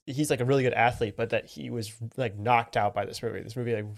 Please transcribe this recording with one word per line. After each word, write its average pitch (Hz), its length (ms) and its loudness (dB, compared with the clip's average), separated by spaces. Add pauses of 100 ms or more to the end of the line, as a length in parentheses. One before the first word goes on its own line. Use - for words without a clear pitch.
he's, 147 240 -2
like, 135 100 2
a 123 60 0
really 135 160 4
good 123 120 4
athlete, 113 440 2
but 117 140 -2
that 113 160 0
he 131 240 -10
was, 113 200 -6 (260)
like, 110 200 -4
knocked 117 400 4
out 104 160 2
by 101 120 -2
this - 180 -10
movie. 101 180 -4
This 113 140 -12
movie, 120 180 -2
like, 107 120 -2 (120)